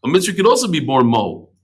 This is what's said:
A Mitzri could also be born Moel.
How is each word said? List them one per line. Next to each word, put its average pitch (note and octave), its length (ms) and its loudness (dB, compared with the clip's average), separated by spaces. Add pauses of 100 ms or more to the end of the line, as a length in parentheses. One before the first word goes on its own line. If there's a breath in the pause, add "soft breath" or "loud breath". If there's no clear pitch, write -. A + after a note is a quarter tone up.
A - 20 -4
Mitzri F3+ 300 0
could F#3+ 100 2
also B3 220 2
be E3 100 -2
born C3 300 0
Moel. G#2+ 420 -4 (140)